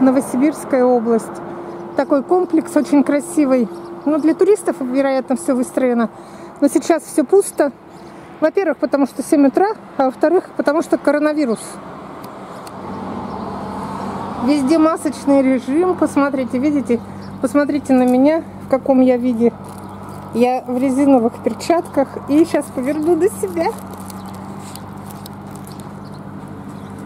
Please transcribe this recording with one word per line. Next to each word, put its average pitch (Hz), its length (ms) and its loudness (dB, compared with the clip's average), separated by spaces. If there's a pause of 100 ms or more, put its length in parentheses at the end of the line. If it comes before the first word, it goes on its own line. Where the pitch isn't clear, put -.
Новосибирская 262 840 2
область. 233 480 2 (640)
Такой 277 280 2
комплекс 349 520 2
очень 285 280 4
красивый. 262 680 2 (340)
Ну, 302 140 2
для 311 160 4
туристов, 370 480 4
вероятно, 262 560 0
все 269 180 0
выстроено. 240 540 0 (500)
Но 285 80 4
сейчас 320 360 2
все - 200 0
пусто. 330 480 2 (680)
Во-первых, 320 380 0
потому 285 280 0
что - 160 -8
семь 285 240 4
утра, 381 280 2 (200)
а 269 100 2
во-вторых, 320 520 2
потому 294 240 2
что 294 160 0
коронавирус. 294 640 2 (2750)
Везде 294 320 4
масочный 311 640 2
режим. 269 540 2
Посмотрите, 277 640 0
видите? 254 420 0 (420)
Посмотрите 285 520 0
на 254 100 6
меня, 269 400 4 (220)
в - 40 -14
каком 262 320 4
я 254 160 6
виде. 233 340 2 (840)
Я 247 320 2
в 247 100 -2
резиновых 262 560 4 (100)
перчатках. 285 640 0 (220)
И 302 160 6
щас 294 200 -2 (100)
поверну 302 400 0
до 339 140 2
себя. 359 420 -2 (3250)